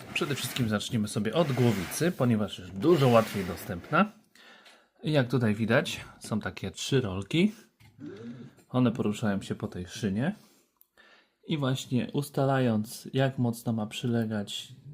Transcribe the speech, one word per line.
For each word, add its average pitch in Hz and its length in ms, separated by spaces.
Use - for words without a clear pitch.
Przede 147 220
wszystkim 127 340
zaczniemy 107 380
sobie 110 260
od 156 180
głowicy, 120 600
ponieważ 110 480
jest 92 180
dużo 139 300
łatwiej 110 380
dostępna. 101 680
I 156 80
jak 135 160
tutaj 120 280
widać, 113 500
są 110 200
takie 95 320
trzy - 300
rolki. 107 500
One 127 220
poruszają 104 500
się - 140
po 107 120
tej 90 200
szynie. 117 480
I 160 100
właśnie 131 560
ustalając, 135 1000
jak 131 240
mocno 120 360
ma 107 140
przylegać 110 840